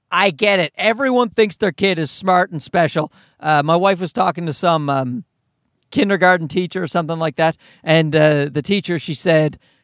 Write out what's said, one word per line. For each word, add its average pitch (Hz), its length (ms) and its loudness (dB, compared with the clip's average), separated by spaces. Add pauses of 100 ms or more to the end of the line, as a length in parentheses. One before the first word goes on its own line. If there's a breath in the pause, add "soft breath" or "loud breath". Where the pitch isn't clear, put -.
(100)
I 190 200 2
get 196 300 0
it. 156 160 -2
Everyone 240 540 0
thinks 214 260 0
their 196 160 -2
kid 190 260 -2
is 156 120 -4
smart 185 400 0
and 160 120 -8
special. 160 500 -2 (280 soft breath)
Uh, 151 240 2
my 165 120 2
wife 185 240 2
was 190 120 -6
talking 170 340 -2
to 151 60 -4
some, 160 360 0
um, 131 360 -4 (680)
kindergarten 185 580 2
teacher 185 340 -4
or 170 40 -4
something 165 320 -4
like 160 180 -4
that, 160 200 0 (260 soft breath)
and, 156 320 2
uh, 151 320 4
the 143 160 -4
teacher, 180 360 -2
she 156 160 -8
said 156 440 2 (260)